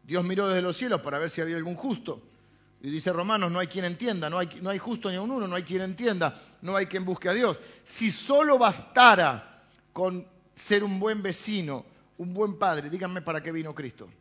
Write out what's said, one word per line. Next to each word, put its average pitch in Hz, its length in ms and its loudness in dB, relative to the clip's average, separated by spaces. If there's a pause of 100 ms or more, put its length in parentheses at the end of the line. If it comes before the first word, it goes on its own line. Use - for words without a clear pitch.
Dios 175 200 -2
miró 190 240 0
desde 185 140 2
los 180 160 -2
cielos 226 240 -2
para 143 180 -4
ver 160 100 -4
si 165 120 -6
había 165 160 -4
algún 170 180 -6
justo". 170 460 -6 (600)
Y 139 80 -8
dice 160 240 -2
Romanos, 185 360 0
"No 175 100 -2
hay 180 80 -2
quien 185 180 -4
entienda, 175 440 -4
no 170 100 -2
hay, 175 220 -4
no 185 80 -6
hay 196 80 -4
justo 220 320 -6
ni 185 60 -4
aun 202 160 -4
uno, 240 160 -4
no 175 80 -4
hay 180 80 -4
quien 180 180 -4
entienda, 185 560 0 (240)
no 185 140 -4
hay 196 120 2
quien 185 180 -4
busque 180 240 -2
a 180 40 2
Dios". 220 260 2 (260)
Si 226 260 -2
solo 285 460 4
bastara 196 1040 6 (300)
con 180 340 -4 (260)
ser 208 300 0
un 196 160 -2
buen 214 220 -2
vecino, 175 640 -4 (320)
un 175 160 -8
buen 202 260 0
padre, 151 300 0
díganme 180 320 -6
para 156 200 -4
qué 160 120 -8
vino 160 200 -6
Cristo. 123 360 -12 (120)